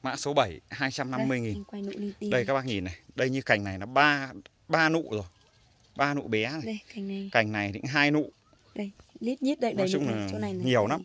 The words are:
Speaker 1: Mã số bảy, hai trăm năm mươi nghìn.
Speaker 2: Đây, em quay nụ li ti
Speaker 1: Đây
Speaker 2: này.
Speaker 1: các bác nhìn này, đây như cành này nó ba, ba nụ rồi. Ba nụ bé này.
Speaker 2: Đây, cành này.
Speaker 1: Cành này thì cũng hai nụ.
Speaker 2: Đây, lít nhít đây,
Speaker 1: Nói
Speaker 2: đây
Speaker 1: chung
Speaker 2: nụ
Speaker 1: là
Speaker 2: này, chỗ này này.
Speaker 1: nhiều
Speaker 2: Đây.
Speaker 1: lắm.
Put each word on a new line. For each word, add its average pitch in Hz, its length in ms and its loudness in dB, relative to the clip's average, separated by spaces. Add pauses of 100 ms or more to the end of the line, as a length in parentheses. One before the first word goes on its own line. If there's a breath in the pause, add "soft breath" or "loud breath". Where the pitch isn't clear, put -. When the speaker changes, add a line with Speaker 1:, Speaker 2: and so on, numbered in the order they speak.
Speaker 1:
Mã 131 140 -4
số 143 180 -4
bảy, 107 260 2 (100)
hai 135 200 -2
trăm 127 200 -4
năm 131 180 0
mươi 127 120 0
nghìn. 110 140 -2
Speaker 2:
Đây, - 0 -
em 196 100 -8
quay 208 180 -10
nụ 196 140 -6
li 208 220 -6
ti 208 120 -4
Speaker 1:
Đây 127 100 4
Speaker 2:
này. 110 60 -2
Speaker 1:
các 135 80 2
bác 135 120 0
nhìn 101 180 -2
này, 90 100 -6 (200)
đây 127 160 0
như 135 120 -2
cành 104 220 2
này 95 140 -4
nó 98 80 -8
ba, 135 460 4 (360)
ba 160 200 4
nụ 160 220 2
rồi. 107 140 -4 (720)
Ba 143 180 2
nụ 143 140 -2
bé 110 220 0
này. 156 140 -6
Speaker 2:
Đây, 214 140 -6 (160)
cành 196 140 -8
này. 196 240 -8
Speaker 1:
Cành 107 200 4
này 104 200 -2
thì 98 80 -8
cũng 131 100 -4
hai 147 200 4
nụ. 151 200 2 (440)
Speaker 2:
Đây, 202 160 -6 (300)
lít 247 220 -4
nhít 294 180 0
đây, 220 140 0
Speaker 1:
Nói 202 120 -2
Speaker 2:
đây 185 60 0
Speaker 1:
chung 147 140 0
Speaker 2:
nụ 123 60 0
Speaker 1:
là 110 60 0
Speaker 2:
này, 101 140 -2
chỗ - 60 -4
này - 140 -2
này. 95 140 -4
Speaker 1:
nhiều 123 200 6
Speaker 2:
Đây. - 20 0
Speaker 1:
lắm. 165 160 0